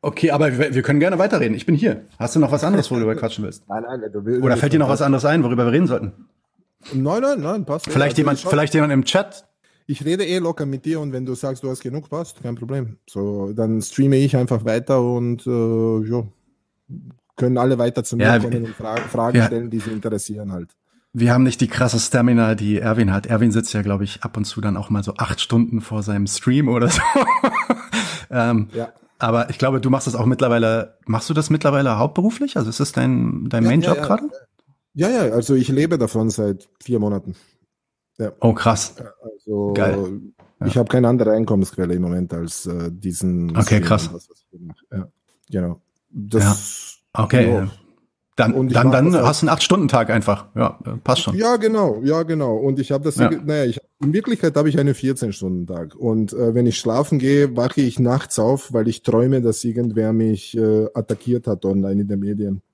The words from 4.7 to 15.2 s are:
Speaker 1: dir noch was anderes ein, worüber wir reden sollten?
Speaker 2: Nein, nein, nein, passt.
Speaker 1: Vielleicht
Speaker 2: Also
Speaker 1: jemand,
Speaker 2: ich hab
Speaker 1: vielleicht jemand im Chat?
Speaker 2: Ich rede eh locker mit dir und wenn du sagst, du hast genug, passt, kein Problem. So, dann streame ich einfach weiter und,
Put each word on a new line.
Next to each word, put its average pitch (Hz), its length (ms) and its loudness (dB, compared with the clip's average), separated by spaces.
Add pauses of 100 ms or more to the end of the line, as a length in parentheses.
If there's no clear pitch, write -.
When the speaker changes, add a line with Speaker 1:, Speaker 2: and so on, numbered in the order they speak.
Speaker 1:
dir 160 60 4
noch 135 100 2
was 139 120 0
anderes 135 220 2
ein, 151 200 2
worüber 120 220 2
wir 120 60 2
reden 165 160 2
sollten? 110 400 -4 (680)
Speaker 2:
Nein, 147 280 -2
nein, 277 180 0
nein, 170 260 -4
passt. 147 240 -6
Speaker 1:
Vielleicht 143 240 0
Speaker 2:
Also 156 80 0
Speaker 1:
jemand, 143 180 0
Speaker 2:
ich - 60 -12
hab 185 60 0
Speaker 1:
vielleicht 147 220 0
jemand 151 180 2
im 135 140 2
Chat? - 400 -2 (440)
Speaker 2:
Ich 143 140 -6
rede 180 220 0
eh 180 140 0
locker 165 260 -4
mit 135 180 -6
dir 156 160 -4
und 143 140 -6
wenn 127 120 -6
du 127 80 -6
sagst, 135 300 -6
du 135 60 -4
hast 127 100 -6
genug, 143 300 -10
passt, 165 340 -10
kein 120 120 -6
Problem. 120 420 -8 (120)
So, 101 440 -4
dann 110 280 0
streame 135 360 2
ich 139 180 4
einfach 120 300 0
weiter 120 360 2
und, 120 460 -2